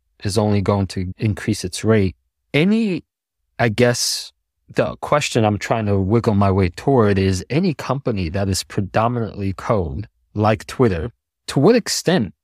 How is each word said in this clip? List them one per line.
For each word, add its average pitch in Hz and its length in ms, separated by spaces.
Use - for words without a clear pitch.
is 98 160
only 104 220
going 98 280
to 92 300
increase 107 460
its - 200
rate. 104 300
Any, 196 480
I 120 100
guess - 640
the 107 300
question 143 460
I'm 104 140
trying 113 280
to 101 120
wiggle 107 360
my 101 160
way 95 200
toward 107 480
is 95 320
any 165 240
company 117 560
that 98 180
is 92 160
predominantly 110 880
code, 90 560
like 104 320
Twitter, 95 440
to - 120
what 190 140
extent 175 580